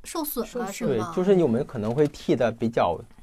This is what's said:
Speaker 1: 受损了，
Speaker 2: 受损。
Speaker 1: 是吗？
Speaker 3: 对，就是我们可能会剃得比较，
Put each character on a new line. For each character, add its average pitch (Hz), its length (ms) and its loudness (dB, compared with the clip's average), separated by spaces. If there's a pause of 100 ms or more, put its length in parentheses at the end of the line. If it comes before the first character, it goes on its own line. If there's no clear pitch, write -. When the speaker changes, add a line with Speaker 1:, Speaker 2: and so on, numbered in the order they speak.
Speaker 1:
受 330 200 -6
损 247 180 -6
了， 226 80 -8
Speaker 2:
受 247 100 -6
损。 196 120 -4
Speaker 1:
是 226 140 -6 (120)
吗？ - 160 -4
Speaker 3:
对， - 20 -2
就 185 60 0
是 185 200 6
我 147 60 4
们 117 180 2
可 - 120 -10
能 107 160 -2
会 147 140 4
剃 - 260 -2
得 123 160 2
比 113 160 -4
较， 107 320 0 (240)